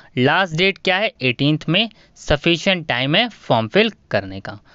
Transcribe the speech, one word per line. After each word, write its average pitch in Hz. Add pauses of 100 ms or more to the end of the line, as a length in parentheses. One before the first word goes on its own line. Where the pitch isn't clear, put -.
(180)
लास्ट 156
डेट 185
क्या 185
है? 214 (100)
एटीन्थ 139
में 202 (300)
सफिशिएंट 170
टाइम 131
है 233
फॉर्म 113
फिल 214 (200)
करने 98
का। 101 (160)